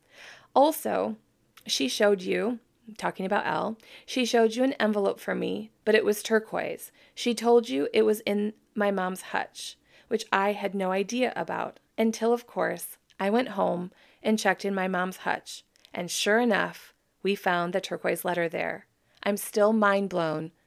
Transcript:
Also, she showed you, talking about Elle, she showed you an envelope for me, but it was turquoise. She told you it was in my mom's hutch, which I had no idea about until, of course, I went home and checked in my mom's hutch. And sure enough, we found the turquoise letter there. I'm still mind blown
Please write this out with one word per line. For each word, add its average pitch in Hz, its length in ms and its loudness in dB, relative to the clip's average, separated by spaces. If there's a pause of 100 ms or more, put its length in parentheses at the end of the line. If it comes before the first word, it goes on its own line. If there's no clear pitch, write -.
(540)
Also, 220 600 2 (500)
she 262 220 0
showed 208 340 2
you, 196 360 -2 (400)
talking 185 260 -4
about 202 220 0
Elle, - 320 -2 (260)
she 254 200 -2
showed 226 300 4
you 254 100 0
an 269 100 0
envelope 202 460 0
for - 140 -6
me, 185 360 -6 (140)
but 214 100 4
it 214 100 4
was 208 180 0
turquoise. - 680 -2 (240)
She 240 200 -2
told 240 340 4
you 269 240 -2
it 220 100 4
was 214 180 2
in 208 340 -2 (200)
my 202 160 0
mom's 185 320 -4
hutch, - 540 -8 (320)
which 220 240 -2
I 202 200 2
had 202 220 -4
no 190 160 -2
idea 202 460 0
about - 420 -6 (180)
until, 226 360 2
of 240 140 0
course, - 520 -4 (220)
I 196 100 0
went 247 200 2
home 180 420 -2 (300)
and 220 160 4
checked 190 260 0
in 196 100 -2
my 185 140 -2
mom's 185 300 -4
hutch. - 460 -6 (300)
And 175 160 -8
sure 214 300 2
enough, 180 540 0 (280)
we 196 120 0
found 175 380 0
the 190 80 -2
turquoise 175 440 -4
letter 175 240 -2
there. 170 380 -6 (360)
I'm 202 140 0
still 208 360 2
mind 202 360 2
blown 160 420 -2 (160)